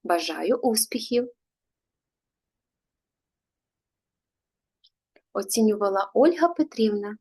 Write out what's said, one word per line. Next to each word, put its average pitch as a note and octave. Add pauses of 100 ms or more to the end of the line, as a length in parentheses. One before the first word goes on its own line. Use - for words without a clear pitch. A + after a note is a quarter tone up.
Бажаю E3+
успіхів! A#3+ (4000)
Оцінювала G3+
Ольга D#4+
Петрівна. A3